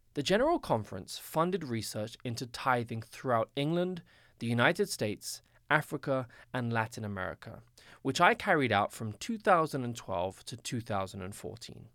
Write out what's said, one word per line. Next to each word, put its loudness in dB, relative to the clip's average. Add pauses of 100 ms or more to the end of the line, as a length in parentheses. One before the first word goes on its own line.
(140)
The -2
General 4
Conference -2
funded 0
research -4
into -4
tithing 0
throughout 0
England, 0 (380)
the -2
United 4
States, -4 (280)
Africa, 0 (260)
and 0
Latin 0
America, -6 (400)
which 0
I 8
carried 2
out 4
from -8
two -6
thousand 4
and -4
twelve -4
to -10
two -6
thousand -6
and -10
fourteen. -14 (100)